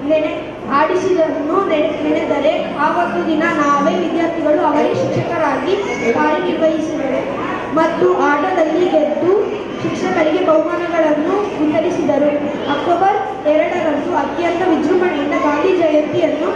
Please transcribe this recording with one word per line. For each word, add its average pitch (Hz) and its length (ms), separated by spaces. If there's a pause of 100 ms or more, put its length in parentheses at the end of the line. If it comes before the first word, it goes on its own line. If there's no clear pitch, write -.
ನೆನೆ-, 311 280 (360)
ಆಡಿಸಿದನ್ನು 320 920
ನೆನೆ-, 302 340
ನೆನೆದರೆ 302 540 (260)
ಆವತ್ತು 339 480
ದಿನ 311 160 (140)
ನಾವೇ 285 400
ವಿದ್ಯಾರ್ಥಿಗಳು 320 640
ಅವರೇ 294 340
ಶಿಕ್ಷಕರಾಗಿ 320 800 (380)
ಕಾರ್ಯನಿರ್ವಹಿಸಿದರು 311 1080 (540)
ಮತ್ತು 330 320 (160)
ಆಟದಲ್ಲಿ 320 680
ಗೆದ್ದು 320 420 (460)
ಶಿಕ್ಷಕರಿಗೆ 349 680
ಬಹುಮಾನಗಳನ್ನು 320 920 (200)
ವಿತರಿಸಿದರು. 302 760 (400)
ಅಕ್ಟೋಬರ್ 349 480 (280)
ಎರಡರಂದು 320 680
ಅತ್ಯಂತ 339 520
ವಿಜೃಂಭಣೆಯಿಂದ 320 720
ಗಾಂಧಿ 302 360
ಜಯಂತಿಯನ್ನು 302 800